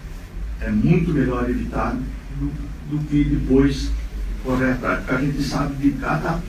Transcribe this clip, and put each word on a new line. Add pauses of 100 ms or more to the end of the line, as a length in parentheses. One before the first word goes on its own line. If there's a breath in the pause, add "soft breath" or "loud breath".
(600)
É
muito
melhor
evitar (420)
do, (400)
do
que
depois (540)
correr
atrás.
Porque
a
gente
sabe
que
cada